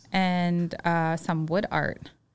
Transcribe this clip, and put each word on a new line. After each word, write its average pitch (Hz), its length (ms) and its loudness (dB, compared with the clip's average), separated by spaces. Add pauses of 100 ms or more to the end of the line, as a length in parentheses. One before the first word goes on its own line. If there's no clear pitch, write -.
(120)
And, 175 600 2 (140)
uh, 165 300 2
some 165 300 -2
wood 180 260 0
art. - 380 -4 (240)